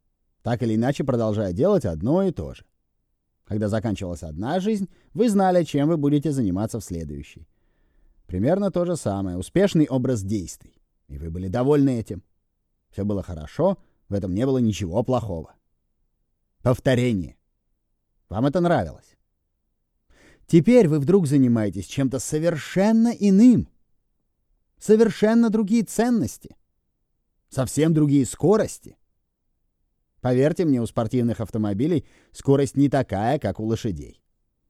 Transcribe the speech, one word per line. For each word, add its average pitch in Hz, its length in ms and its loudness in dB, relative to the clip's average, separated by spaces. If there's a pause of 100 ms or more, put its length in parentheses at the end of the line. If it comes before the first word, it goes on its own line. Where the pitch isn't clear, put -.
(420)
Так 120 220 -4
или 113 120 0
иначе, 131 280 0
продолжая 110 500 -2
делать 165 320 2
одно 104 380 -2
и 190 80 -2
то 69 220 -10
же. - 120 -20 (800)
Когда 107 220 -4
заканчивалась 98 560 -4
одна 104 360 -6
жизнь, 202 300 -4 (240)
вы 220 160 0
знали, 185 340 4
чем 143 240 0
вы 170 100 2
будете 143 340 0
заниматься 110 480 -2
в 95 40 -12
следующей. 78 640 -12 (800)
Примерно 165 440 0
то 175 140 -2
же 175 100 -2
самое, 98 420 -6
успешный 165 500 2
образ 127 340 -2
действий. 98 600 -8 (260)
И 69 100 -14
вы 80 120 -12
были 90 180 -8
довольны 131 520 2
этим. 101 240 -10 (680)
Всё 98 140 -6
было 101 180 -4
хорошо, 95 560 -4 (280)
в 95 60 -10
этом 95 220 -4
не 117 100 -2
было 135 140 0
ничего 104 440 -2
плохого. 113 520 -6 (1040)
Повторение. 123 760 0 (920)
Вам 110 160 -2
это 175 160 0
нравилось. 135 560 -4 (1300)
Теперь 202 420 6
вы 151 120 2
вдруг 170 260 2
занимаетесь 117 640 2
чем-то 131 320 -4
совершенно 180 880 0
иным. 202 580 4 (1120)
Совершенно 220 720 4
другие 220 340 0
ценности. 226 720 -2 (920)
Совсем 147 460 0
другие 143 320 2
скорости. - 680 -2 (1300)
Поверьте 139 440 2
мне, 131 160 2
у 110 60 -2
спортивных 117 520 -2
автомобилей 110 680 -2 (260)
скорость 139 460 0
не 139 120 4
такая, 120 480 -2
как 101 220 -6
у 110 60 -6
лошадей. 95 580 -6 (460)